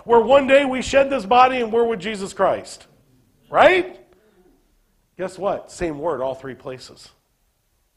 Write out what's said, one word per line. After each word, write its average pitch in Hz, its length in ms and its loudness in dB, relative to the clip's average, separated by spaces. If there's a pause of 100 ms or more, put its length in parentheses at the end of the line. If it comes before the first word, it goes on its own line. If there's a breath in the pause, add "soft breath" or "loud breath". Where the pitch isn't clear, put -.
where 233 160 4
one 254 280 2
day 269 180 4
we 254 160 -4
shed 269 300 0
this 240 160 -6
body 254 340 4
and 226 100 -6
we're 233 140 2
with 226 140 -4
Jesus 196 340 -10
Christ? 131 540 -4 (640)
Right? 339 480 2 (1160)
Guess 185 220 -12
what? 170 340 -6
Same 156 280 -8
word, 147 220 -6
all 135 120 -6
three 131 220 -16
places. - 560 -18 (840)